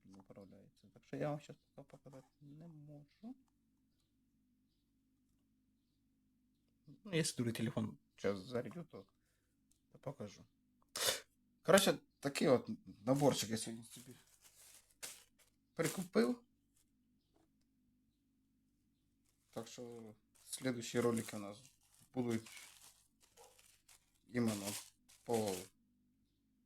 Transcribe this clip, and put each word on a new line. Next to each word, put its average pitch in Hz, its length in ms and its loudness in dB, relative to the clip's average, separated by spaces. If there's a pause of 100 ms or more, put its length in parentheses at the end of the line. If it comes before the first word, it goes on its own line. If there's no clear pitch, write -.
(260)
управляється. 98 680 -20
Так - 120 -20
що 135 120 -8
я 147 120 -2
вам 147 100 -4
щас - 180 -18 (160)
поки 143 240 -20
показати 139 480 -20
не 151 220 -18
можу. 151 680 -16 (3500)
Ну, 180 260 -12
якщо 160 220 2
другий 117 180 0
телефон 113 440 0 (240)
зараз 101 180 2
зарядю, 120 440 -6
то, 101 220 -16 (840)
то - 60 -20
покажу. - 480 -12 (1160)
Коротше, 185 340 8 (220)
такий - 280 2
от 123 220 6 (360)
наборчик 131 440 6
я 110 80 0
сьогодні 113 280 -6
собі 120 300 -16 (1600)
прикупив. 208 680 2 (3000)
Так 113 140 -8
що 117 480 -14 (300)
слідуючі 123 540 -2
ролики 113 360 2
у 107 40 -6
нас 101 180 -10 (560)
будуть 117 360 0 (1800)
іменно 104 460 0 (500)
по, 110 320 2 (1120)